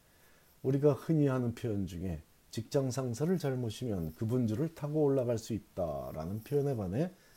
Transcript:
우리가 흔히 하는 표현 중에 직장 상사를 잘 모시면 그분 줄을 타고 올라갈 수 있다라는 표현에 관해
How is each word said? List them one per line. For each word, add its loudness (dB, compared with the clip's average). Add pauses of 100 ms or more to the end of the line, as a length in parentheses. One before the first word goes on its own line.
(640)
우리가 4
흔히 4
하는 2
표현 -2
중에 -6 (320)
직장 0
상사를 0
잘 0
모시면 -4
그분 2
줄을 -2
타고 0
올라갈 4
수 -6
있다라는 -4
표현에 0
관해 -2 (260)